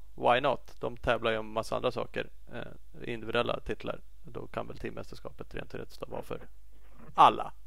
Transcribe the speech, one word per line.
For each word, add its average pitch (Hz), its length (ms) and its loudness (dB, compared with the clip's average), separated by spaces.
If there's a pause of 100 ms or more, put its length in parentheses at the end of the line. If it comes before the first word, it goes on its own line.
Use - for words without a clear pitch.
(140)
why 123 260 6
not? 135 400 0
De 123 160 -2
tävlar 113 340 2
ju 110 80 2
om 107 140 -4
massa 110 240 0
andra 117 140 2
saker, - 360 -2 (260)
eh, - 600 -6
individuella 113 480 0
titlar. - 400 -4 (220)
Då 120 240 -6
kan 113 200 -4
väl 113 120 -6
teammästerskapet - 760 -6
rent - 160 -6
teoretiskt - 380 -6
vara - 140 -4
för - 160 -6 (760)
alla, 117 380 10 (140)